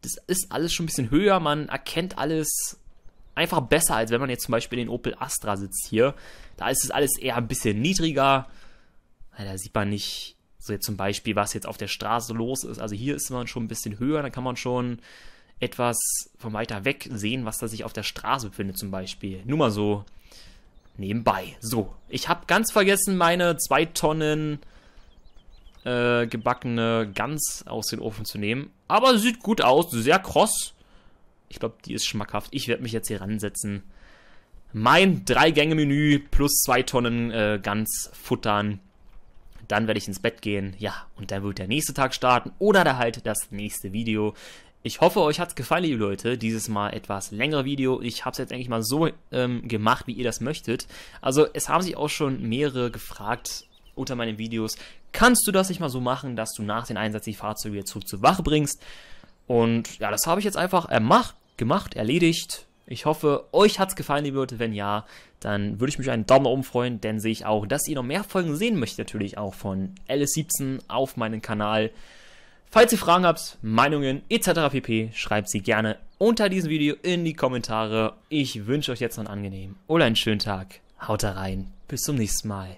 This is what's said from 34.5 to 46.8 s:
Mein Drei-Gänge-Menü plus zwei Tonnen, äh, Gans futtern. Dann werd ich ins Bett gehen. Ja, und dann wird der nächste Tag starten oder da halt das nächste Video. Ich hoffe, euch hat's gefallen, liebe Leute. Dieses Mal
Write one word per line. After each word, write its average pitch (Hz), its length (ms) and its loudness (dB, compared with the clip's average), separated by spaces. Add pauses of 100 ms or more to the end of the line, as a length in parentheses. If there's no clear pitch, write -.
Mein 143 520 4
Drei-Gänge-Menü 147 960 4
plus 143 440 4
zwei 127 200 4
Tonnen, 117 480 0
äh, 107 300 2
Gans 107 520 -2
futtern. 104 640 0 (880)
Dann 110 200 2
werd 107 100 0
ich 98 100 -6
ins 95 120 -8
Bett - 220 -2
gehen. 98 380 -4
Ja, - 360 -6
und - 160 -10
dann 98 120 -4
wird 101 160 -4
der 92 80 -6
nächste 143 260 -2
Tag 131 200 0
starten 123 460 2
oder 196 240 6
da 135 140 4
halt 117 280 -2
das - 260 -4
nächste 104 420 -8
Video. 107 400 0 (500)
Ich - 180 -2
hoffe, 185 200 4
euch 151 180 2
hat's 175 160 -4
gefallen, 165 280 0
liebe 147 140 0
Leute. 107 400 -2
Dieses 113 300 -2
Mal 104 220 -2